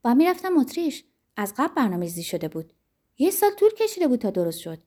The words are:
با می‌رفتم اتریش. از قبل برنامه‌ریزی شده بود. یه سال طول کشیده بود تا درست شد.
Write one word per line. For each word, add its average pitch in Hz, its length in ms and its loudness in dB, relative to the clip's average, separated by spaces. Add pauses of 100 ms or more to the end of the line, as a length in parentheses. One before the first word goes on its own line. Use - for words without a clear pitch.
با 240 100 2
می‌رفتم 349 440 2
اتریش. 311 460 -2 (340)
از 202 200 -6
قبل 311 160 -2
برنامه‌ریزی 175 500 -2
شده 160 240 -6
بود. 160 260 -10 (440)
یه 339 140 2
سال 403 180 2 (100)
طول 427 100 6
کشیده 427 380 0
بود 247 120 2
تا 208 100 -2
درست 170 300 -2
شد. 160 280 -12